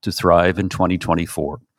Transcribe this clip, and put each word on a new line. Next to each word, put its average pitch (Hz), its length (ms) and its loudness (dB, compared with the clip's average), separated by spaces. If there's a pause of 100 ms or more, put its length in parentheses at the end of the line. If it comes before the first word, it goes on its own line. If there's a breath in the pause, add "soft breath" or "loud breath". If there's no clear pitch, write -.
to 104 100 -6
thrive 87 480 4
in 92 120 -2
twenty 90 260 0
twenty-four. 82 640 -4 (180)